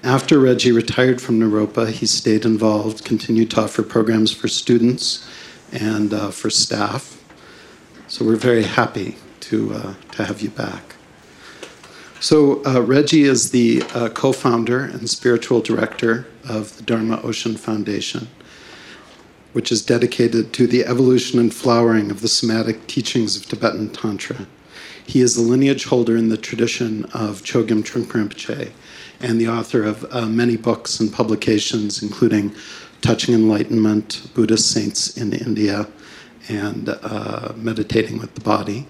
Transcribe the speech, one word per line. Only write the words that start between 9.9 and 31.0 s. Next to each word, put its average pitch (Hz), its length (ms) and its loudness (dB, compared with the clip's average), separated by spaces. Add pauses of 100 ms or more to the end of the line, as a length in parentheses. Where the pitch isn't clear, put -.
to 104 140 -4
have 98 160 -6
you 107 80 -4
back. - 440 -10 (1300)
So, 143 460 4
uh, 131 160 2
Reggie 143 420 4
is 131 260 4
the, 123 320 4 (140)
uh, 117 140 -2
co-founder 123 760 0
and 113 260 -8
spiritual 120 520 2
director 113 680 0 (200)
of 107 300 -8
the 117 60 -18
Dharma 110 400 0
Ocean 113 340 -4
Foundation, 104 680 -6 (1300)
which - 180 -2
is 110 120 -2
dedicated 117 720 0
to 123 140 4
the 123 180 2
evolution 127 540 2
and 117 120 4
flowering 117 600 2
of 101 100 -8
the 113 60 -4
somatic 113 580 -2
teachings 110 500 -2
of 104 120 -12
Tibetan 104 420 -2
Tantra. - 560 -8 (580)
He - 180 2
is 120 120 4
the 120 80 0
lineage 135 440 2
holder 117 300 2
in 113 140 2
the 110 80 0
tradition 113 680 -4
of 104 360 -6
Chogyam 107 420 0
Trungpa - 280 -6
Rinpoche - 580 -6 (500)
and 113 220 0
the 113 60 2
author 113 360 0
of, 107 280 -2
uh, 120 160 -4
many 117 300 2
books - 420 -2
and 107 120 0